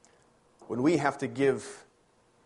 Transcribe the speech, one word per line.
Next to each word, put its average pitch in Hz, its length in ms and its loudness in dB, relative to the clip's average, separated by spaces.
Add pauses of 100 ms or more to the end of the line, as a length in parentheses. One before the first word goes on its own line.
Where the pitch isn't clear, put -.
(680)
When 120 160 -2
we 160 140 4
have 139 200 0
to 135 80 -4
give 123 580 -2 (600)